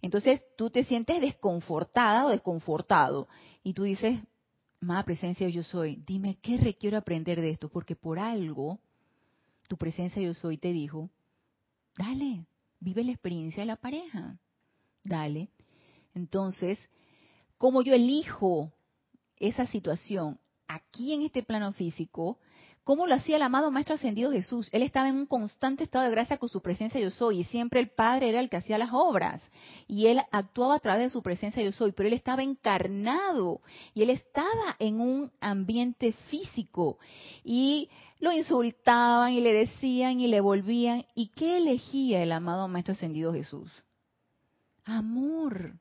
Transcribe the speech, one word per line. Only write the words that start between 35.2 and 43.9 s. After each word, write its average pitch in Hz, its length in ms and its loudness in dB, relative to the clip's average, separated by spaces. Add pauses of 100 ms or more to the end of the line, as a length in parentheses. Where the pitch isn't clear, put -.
ambiente 226 720 0 (160)
físico, 226 720 -4 (440)
y 269 460 0 (320)
lo 339 120 2
insultaban, 240 1000 4
y 247 80 2
le 233 120 6
decían, 254 680 2
y 247 80 2
le 214 120 6
volvían. 233 640 2 (100)
¿Y 226 140 -2
qué 339 300 0
elegía 262 640 2
el 165 100 0
amado 175 360 -2
Maestro 180 240 -4
Ascendido 165 400 -4
Jesús? 151 380 -8 (1120)